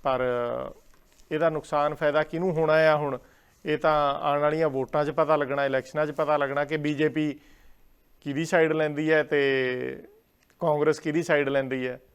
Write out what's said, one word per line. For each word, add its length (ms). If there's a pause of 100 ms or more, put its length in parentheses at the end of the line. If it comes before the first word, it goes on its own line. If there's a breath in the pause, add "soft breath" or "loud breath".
ਪਰ 200 (1080)
ਇਹਦਾ 180
ਨੁਕਸਾਨ 460
ਫਾਇਦਾ 280
ਕਿਹਨੂੰ 300
ਹੋਣਾ 200 (120)
ਆ 100
ਹੁਣ? 220 (480 soft breath)
ਇਹ 120
ਤਾਂ 160 (200)
ਆਉਣ 260
ਵਾਲੀਆਂ 300
ਵੋਟਾਂ 360
'ਚ 60
ਪਤਾ 240
ਲੱਗਣਾ, 300
ਇਲੈਕਸ਼ਨਾਂ 420
'ਚ 40
ਪਤਾ 260
ਲੱਗਣਾ 280
ਕਿ 120
ਬੀਜੇਪੀ 540 (960 soft breath)
ਕਿਹਦੀ 200
ਸਾਈਡ 280
ਲੈਂਦੀ 380
ਹੈ 120
ਤੇ 180 (1200)
ਕਾਂਗਰਸ 380
ਕਿਹਦੀ 240
ਸਾਈਡ 260
ਲੈਂਦੀ 380
ਹੈ। 120 (160)